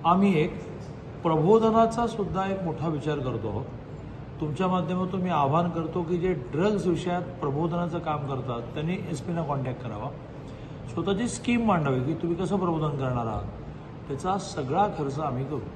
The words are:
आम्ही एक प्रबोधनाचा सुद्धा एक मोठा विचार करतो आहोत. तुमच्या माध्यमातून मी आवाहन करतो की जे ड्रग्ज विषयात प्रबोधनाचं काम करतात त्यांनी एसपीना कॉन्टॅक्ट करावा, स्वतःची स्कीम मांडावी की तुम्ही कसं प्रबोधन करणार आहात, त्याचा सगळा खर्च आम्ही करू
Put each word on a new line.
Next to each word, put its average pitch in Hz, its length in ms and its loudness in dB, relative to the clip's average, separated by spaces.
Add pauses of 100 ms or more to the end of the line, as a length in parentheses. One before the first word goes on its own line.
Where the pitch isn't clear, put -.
आम्ही 190 360 6
एक 165 140 2 (680)
प्रबोधनाचा 220 840 6
सुद्धा 185 400 -2
एक 190 160 -2
मोठा 165 260 -2
विचार 147 300 0
करतो 113 300 -2
आहोत. 101 160 -4 (760)
तुमच्या 156 280 0
माध्यमातून 180 520 0
मी 180 100 0
आवाहन 160 400 4
करतो 165 320 -2
की 170 140 0
जे 180 160 2 (200)
ड्रग्ज 185 340 2
विषयात 175 360 0 (180)
प्रबोधनाचं 165 580 0
काम 151 280 -2
करतात 120 480 -4
त्यांनी 160 220 -2 (140)
एसपीना 165 320 -4
कॉन्टॅक्ट 131 400 -4
करावा, 110 260 -6 (840)
स्वतःची 196 360 0
स्कीम 240 380 2
मांडावी 147 340 4
की 151 220 0
तुम्ही 170 140 0
कसं 190 200 0
प्रबोधन 156 420 2
करणार 123 280 0
आहात, 104 200 -4 (600)
त्याचा 180 300 0
सगळा 165 480 0 (120)
खर्च 139 220 -2
आम्ही 135 240 -2
करू 135 160 -4 (140)